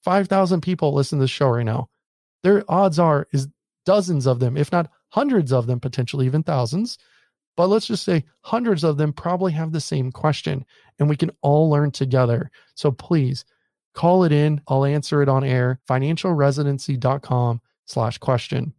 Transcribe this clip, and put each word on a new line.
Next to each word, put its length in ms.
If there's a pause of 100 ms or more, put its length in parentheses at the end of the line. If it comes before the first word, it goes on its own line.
five 240
thousand 340
people 300
listening 280
to 60
the 20
show 220
right 140
now. 260 (520)
There, 260
odds 300
are, 340
is 160 (380)
dozens 400
of 140
them, 180
if 140
not 180 (200)
hundreds 440
of 140
them, 120
potentially 460
even 160
thousands. 560 (580)
But 140
let's 180
just 160
say 200 (200)
hundreds 400
of 140
them 160
probably 400
have 180
the 100
same 300
question, 520 (360)
and 100
we 60
can 160 (100)
all 300
learn 180
together. 600 (240)
So 160
please 540 (500)
call 300
it 60
in. 360
I'll 180
answer 380
it 40
on 160
air, 440
financial 460
residency 640
dot 260
com 360 (280)
slash 320
question. 600